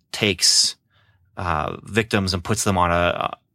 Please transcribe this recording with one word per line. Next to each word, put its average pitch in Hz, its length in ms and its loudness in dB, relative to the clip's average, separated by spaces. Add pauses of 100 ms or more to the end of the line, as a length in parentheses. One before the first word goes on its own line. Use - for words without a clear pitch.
(120)
takes, - 640 2 (640)
uh, 76 460 -2
victims 98 500 0
and 92 100 -4
puts 107 200 -2
them 95 140 0
on 87 140 4
a, 85 40 2
uh, - 360 0 (240)